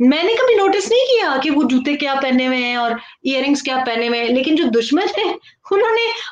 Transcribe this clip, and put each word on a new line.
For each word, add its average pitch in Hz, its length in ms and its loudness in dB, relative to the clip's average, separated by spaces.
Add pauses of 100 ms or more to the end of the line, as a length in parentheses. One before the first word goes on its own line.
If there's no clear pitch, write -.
मैंने 320 340 2
कभी 480 220 4
नोटिस 392 340 0
नहीं 494 120 4
किया 427 340 2
कि 285 140 -2
वो 285 140 2
जूते 262 320 0
क्या 277 180 -4
पहने 262 320 0
हुए 254 100 0
हैं 240 220 -2
और 226 220 -2 (240)
इयररिंग्स 269 380 0
क्या 262 220 -4
पहने 233 220 -2
हुए 240 120 -2
हैं, 233 100 -2
लेकिन 262 280 0
जो 330 80 2
दुश्मन 233 380 0 (160)
है, 392 200 -4 (340)
उन्होंने 453 400 2 (200)